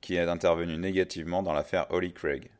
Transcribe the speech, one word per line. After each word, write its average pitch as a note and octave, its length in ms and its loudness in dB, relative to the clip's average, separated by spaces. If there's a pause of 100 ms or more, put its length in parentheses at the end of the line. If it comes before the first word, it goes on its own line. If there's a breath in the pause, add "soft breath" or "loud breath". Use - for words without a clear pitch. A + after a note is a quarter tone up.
qui F#2 140 -4
est F2 120 4
intervenue E2+ 500 2
négativement F2+ 640 0
dans E2 100 0
l'affaire D2+ 380 0
Holly F2+ 220 -2
Craig C#2+ 360 -4 (100)